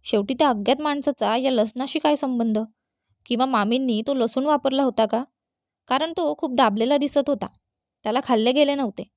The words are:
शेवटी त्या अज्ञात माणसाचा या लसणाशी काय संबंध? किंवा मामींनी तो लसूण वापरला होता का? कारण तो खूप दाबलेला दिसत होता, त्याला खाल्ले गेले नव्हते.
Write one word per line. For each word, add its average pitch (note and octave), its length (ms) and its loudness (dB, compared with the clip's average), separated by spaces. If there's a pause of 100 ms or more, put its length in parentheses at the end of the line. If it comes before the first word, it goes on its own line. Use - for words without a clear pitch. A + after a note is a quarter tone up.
शेवटी G#3+ 300 -2
त्या D4 140 2
अज्ञात A#3 320 0
माणसाचा C#4+ 560 -2
या C4 140 0
लसणाशी B3 480 -2
काय D4 180 2
संबंध? A#3 420 -2 (680)
किंवा A#3+ 200 0
मामींनी A#3 600 0
तो C#4 80 -2
लसूण B3+ 300 0
वापरला C#4+ 380 0
होता A3 240 2
का? A#3 180 -2 (640)
कारण D#4 240 -2
तो D#4 260 -2
खूप C4+ 160 -4
दाबलेला A#3+ 420 2
दिसत C#4+ 320 0
होता, G#3+ 180 -2 (560)
त्याला A3 220 -2
खाल्ले A#3 280 2
गेले C#4+ 220 4
नव्हते. C4 280 -4 (140)